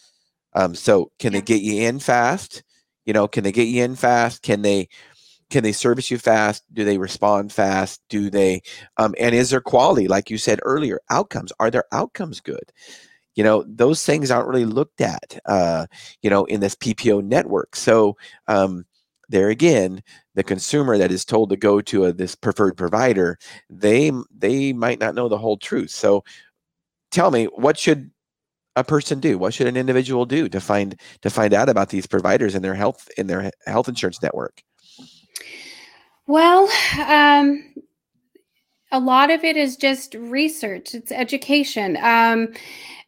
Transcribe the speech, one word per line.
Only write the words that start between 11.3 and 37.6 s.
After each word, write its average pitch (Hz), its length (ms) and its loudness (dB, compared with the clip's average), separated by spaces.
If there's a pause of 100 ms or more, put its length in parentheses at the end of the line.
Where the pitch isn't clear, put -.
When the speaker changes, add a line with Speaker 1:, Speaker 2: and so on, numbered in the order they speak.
Speaker 1:
are 113 100 2
their - 220 0
outcomes - 480 -6
good? - 320 -12 (640)
You 107 100 0
know, 107 240 4
those 120 340 2
things 147 280 0
aren't 120 180 0
really 123 160 0
looked 123 380 -4
at, - 420 -6
uh, 85 440 0 (340)
you 104 80 0
know, 98 160 2
in 104 140 -4
this 98 140 -2
P 113 200 -4
P 117 180 0
O 101 80 0
network. 101 560 -2
So, 110 400 2 (320)
um, 95 380 0 (420)
there 101 200 2
again, 110 540 2 (320)
the 98 80 0
consumer 113 560 0
that 92 140 2
is 92 120 -4
told 110 260 0
to 98 60 -2
go 101 240 2
to 95 260 0
a, 87 60 2
this 92 220 -8
preferred 98 420 -2
provider, 95 640 0 (300)
they, 110 420 0 (260)
they 135 360 -2
might 120 260 -4
not 110 160 -4
know 120 140 -2
the 104 100 -2
whole 107 180 -4
truth. - 340 -6
So 101 340 0 (880)
tell - 180 2
me, 117 140 2
what 139 340 0
should 143 320 0 (640)
a 131 80 0
person 143 380 -2
do? 127 180 0
What 95 160 -2
should 123 140 -2
an 123 80 -2
individual 127 500 0
do 139 220 -2
to 95 120 -6
find, 101 380 -2 (240)
to 101 80 -4
find 104 240 2
out 107 140 4
about 98 220 2
these 95 180 -6
providers 95 480 2
in 92 60 -6
their 95 120 -4
health, 104 420 -4
in 101 120 -4
their 95 140 -4
he-, 98 80 -8 (160)
health 107 220 -2
insurance 101 320 -6
network? - 440 -8 (1600)
Speaker 2:
Well, 339 420 6 (380)
um, 294 640 4 (1160)